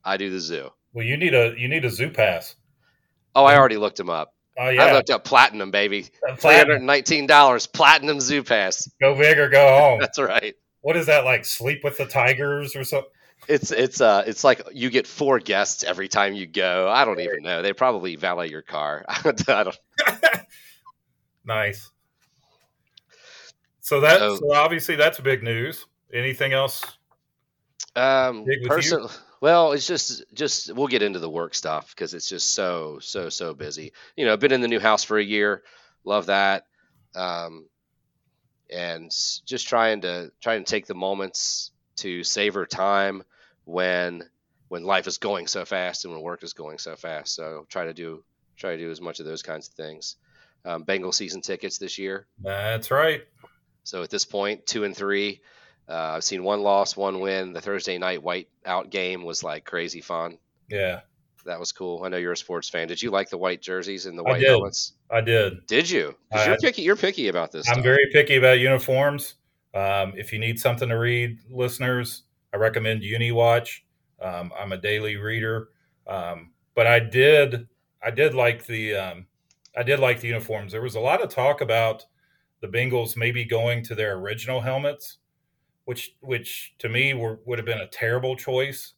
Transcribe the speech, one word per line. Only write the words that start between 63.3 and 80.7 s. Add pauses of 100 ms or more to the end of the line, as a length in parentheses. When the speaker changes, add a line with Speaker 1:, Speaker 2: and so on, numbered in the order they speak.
Speaker 1:
white
jerseys
and
the
Speaker 2:
I
Speaker 1:
white
Speaker 2:
did.
Speaker 1:
helmets? (160)
Speaker 2:
I
did.
Speaker 1:
Did
you? (160)
'Cause
Speaker 2:
I
Speaker 1:
you're
picky,
you're
picky
about
this
Speaker 2:
I'm
Speaker 1:
stuff.
Speaker 2:
very
picky
about
uniforms. (380)
Um,
if
you
need
something
to
read, (100)
listeners, (300)
I
recommend
Uniwatch. (420)
Um,
I'm
a
daily
reader. (360)
Um, (240)
but
I
did, (360)
I
did
like
the,
um, (480)
I
did
like
the
uniforms.